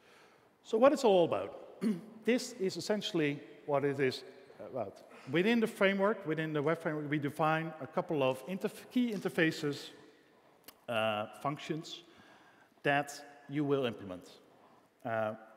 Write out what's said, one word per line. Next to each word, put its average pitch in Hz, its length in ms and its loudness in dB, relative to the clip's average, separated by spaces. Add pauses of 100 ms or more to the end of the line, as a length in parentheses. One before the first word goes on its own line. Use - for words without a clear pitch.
(640)
So - 120 -2
what 269 160 8
it's - 120 -2
all 190 200 8
about? 101 320 -2 (260)
<clears throat> 208 120 2 (320)
This 247 340 0
is 190 160 -2
essentially 156 640 0 (240)
what 143 220 0
it 139 120 0
is 131 240 0 (480)
about. 104 280 -8 (340)
Within 214 280 4
the 214 60 2
framework, 196 600 2
within 156 260 -2
the 147 100 2
web 160 160 2
framework, 151 320 -4
we 151 80 2
define 160 640 0
a 131 60 -10
couple 165 360 -2
of 131 240 0
interf-, 190 460 -6
key 240 200 2
interfaces, 160 800 0 (960)
uh, 110 380 0 (120)
functions 151 640 -6 (800)
that 143 360 0 (300)
you 143 160 -2
will 139 220 2
implement. 98 420 -8 (760)
Uh, 110 280 -2 (240)